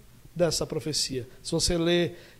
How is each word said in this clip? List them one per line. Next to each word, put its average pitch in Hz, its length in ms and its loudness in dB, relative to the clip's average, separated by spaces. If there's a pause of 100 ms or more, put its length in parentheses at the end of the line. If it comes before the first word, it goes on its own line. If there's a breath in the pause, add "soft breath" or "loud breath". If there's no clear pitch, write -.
(340)
dessa 160 320 0
profecia. 131 640 -4 (140 loud breath)
Se - 100 -8
você 170 240 2
lê 170 360 2 (280 loud breath)